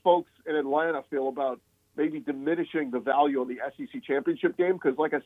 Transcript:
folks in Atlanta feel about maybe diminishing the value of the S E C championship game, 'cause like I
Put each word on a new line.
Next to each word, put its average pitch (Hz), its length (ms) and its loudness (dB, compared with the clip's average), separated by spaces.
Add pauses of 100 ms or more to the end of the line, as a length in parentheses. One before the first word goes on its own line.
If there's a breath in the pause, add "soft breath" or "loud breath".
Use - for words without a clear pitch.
folks 175 260 6 (160)
in 160 80 -2
Atlanta 151 560 0
feel 135 180 -2
about 131 320 -2 (360)
maybe 151 240 -2
diminishing 147 720 -2
the 120 100 -2
value 139 400 2
of 123 80 -4
the 123 160 -8
S 139 140 -6
E 139 120 -10
C 127 100 -10
championship 151 560 -2
game, 180 220 2
'cause 135 200 0
like 151 160 0
I 143 120 -2